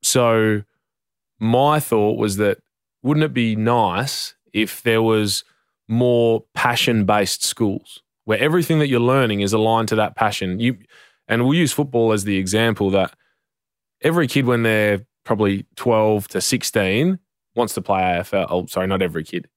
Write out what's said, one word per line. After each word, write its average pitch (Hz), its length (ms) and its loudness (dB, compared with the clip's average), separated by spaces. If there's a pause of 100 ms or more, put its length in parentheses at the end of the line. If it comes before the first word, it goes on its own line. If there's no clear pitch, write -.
so 110 600 2 (760)
my 131 400 2
thought 110 400 0
was 104 200 -2
that 104 200 0 (440)
wouldn't 151 200 0
it 147 120 -2
be 117 200 0
nice 113 800 -2 (200)
if 107 280 -4
there 113 200 2
was 107 420 0 (440)
more 117 540 2 (120)
passion-based 107 880 0
schools - 580 -4 (220)
where 110 140 -2
everything 156 400 0
that 147 100 2
you're 123 100 2
learning 120 440 2
is 98 100 0
aligned 113 360 2
to 113 80 -2
that 107 200 -2
passion? 98 420 -2
You, 120 200 -2 (500)
and 117 160 0
we'll 135 140 2
use 165 140 0
football 120 400 0
as 104 120 -2
the 101 140 -2
example 104 520 0
that 95 240 0 (880)
every 165 260 0
kid 135 200 0
when 120 160 2
they're 107 420 2 (200)
probably 101 420 0 (100)
twelve 107 520 2
to - 120 -4
sixteen 120 800 0 (360)
wants 120 200 -2
to 101 80 -6
play 95 200 0
A 90 180 0
F - 120 -8
L. 95 160 0
Oh, 87 180 -4
sorry, 92 200 -4
not 95 160 -2
every 82 220 -4
kid. - 320 -10